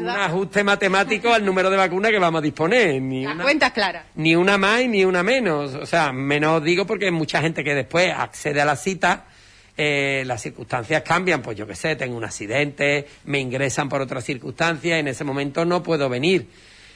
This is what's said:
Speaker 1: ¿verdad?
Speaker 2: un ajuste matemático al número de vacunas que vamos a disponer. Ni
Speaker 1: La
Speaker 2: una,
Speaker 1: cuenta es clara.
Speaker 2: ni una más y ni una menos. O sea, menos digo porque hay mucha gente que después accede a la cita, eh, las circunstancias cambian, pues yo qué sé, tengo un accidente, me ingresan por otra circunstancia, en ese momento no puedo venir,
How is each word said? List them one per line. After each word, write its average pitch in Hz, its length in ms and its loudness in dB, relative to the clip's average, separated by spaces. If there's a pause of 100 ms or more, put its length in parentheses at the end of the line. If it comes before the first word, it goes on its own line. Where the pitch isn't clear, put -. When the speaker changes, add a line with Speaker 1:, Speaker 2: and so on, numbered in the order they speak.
Speaker 1:
¿verdad? 175 140 -4
Speaker 2:
un 202 60 -2
ajuste 190 440 0
matemático 202 680 2
al 220 120 4
número 190 260 2
de 196 60 2
vacunas 190 340 2
que 214 80 2
vamos 165 200 2
a 151 40 0
disponer. 156 600 2
Ni 131 220 -4
Speaker 1:
La 135 80 -4
Speaker 2:
una, 165 120 -6
Speaker 1:
cuenta 277 240 2
es - 40 -4
clara. 175 320 -2 (100)
Speaker 2:
ni 165 220 4
una 196 220 6
más 208 240 4
y 254 60 0
ni 202 160 4
una 185 180 2
menos. 175 520 0
O - 120 -10
sea, 156 260 2
menos 147 500 2
digo 175 240 2
porque 202 200 -2
hay 185 40 2
mucha 160 320 0
gente 160 220 -2
que 147 100 0
después 165 420 0
accede 143 440 -4
a 147 40 2
la 147 120 2
cita, 185 480 -2 (520)
eh, 139 500 0
las 120 160 -6
circunstancias 131 600 -4
cambian, 170 400 0
pues 113 140 -8
yo 104 100 -10
qué 101 80 -12
sé, 156 220 -4
tengo 127 200 -6
un 113 80 -8
accidente, 143 840 -2 (180)
me 143 160 -2
ingresan 131 480 -2
por 139 140 -2
otra 135 180 -6
circunstancia, 160 800 -2
en 147 100 -2
ese 131 160 -6
momento 139 420 -2
no 175 160 2
puedo 160 260 0
venir, 127 400 0 (480)